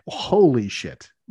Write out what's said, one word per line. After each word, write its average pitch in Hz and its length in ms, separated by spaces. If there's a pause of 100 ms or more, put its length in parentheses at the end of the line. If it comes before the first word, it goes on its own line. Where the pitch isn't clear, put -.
Holy 139 600
shit. - 400 (220)